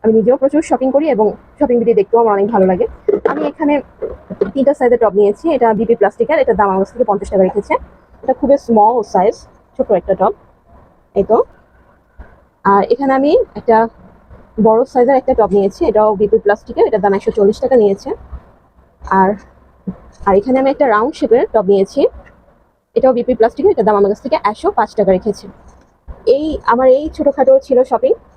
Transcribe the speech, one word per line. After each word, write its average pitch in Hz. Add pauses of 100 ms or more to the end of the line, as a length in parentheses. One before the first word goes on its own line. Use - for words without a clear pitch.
আমি 220
নিজেও 233
প্রচুর 294
শপিং 262
করি 311
এবং 208 (320)
শপিং 247
ভিডিও 233
দেখতেও 226
আমার 220
অনেক 202
ভালো 190
লাগে। 180 (440)
আমি 294
এখানে 294 (800)
তিনটা 269
সাইজের 240
টব 202
নিয়েছি। 202 (120)
এটা 240 (100)
বিপি 226
প্লাস্টিকের, 262
এটার 196
দাম 202
আমার 190
কাছ 196
থেকে 240
পঞ্চাশ 196
টাকা 190
রেখেছে। 202 (500)
এটা 262
খুবই 277 (100)
স্মল 220 (180)
সাইজ, 196 (420)
ছোট - (120)
একটা 196
টব, 208 (840)
এই 196
তো। 220 (1300)
আর 196 (100)
এখানে 269
আমি 285 (260)
একটা 220 (920)
বড় 220 (120)
সাইজের 262
একটা 262
টব 196
নিয়েছি, 196 (100)
এটাও 214 (120)
বিপি 214
প্লাস্টিকের, 220
এটার 202
দাম 202
একশো 202
চল্লিশ 202
টাকা 262
নিয়েছে। 202 (1080)
আর, 190 (960)
আর 196
এখানে 254
আমি 269
একটা 277
রাউন্ড 233
শেপের 247 (100)
টব 208
নিয়েছি, 196 (960)
এটাও 262
বিপি 247
প্লাস্টিকের, 262
এটার 208
দাম 208
আমার 202
কাছ -
থেকে 285 (140)
একশো - (100)
পাঁচ 214
টাকা 190
রেখেছে। 202 (840)
এই 277 (280)
আমার 254 (100)
এই 294 (120)
ছোটোখাটো 277 (140)
ছিল 247 (120)
শপিং 254 (240)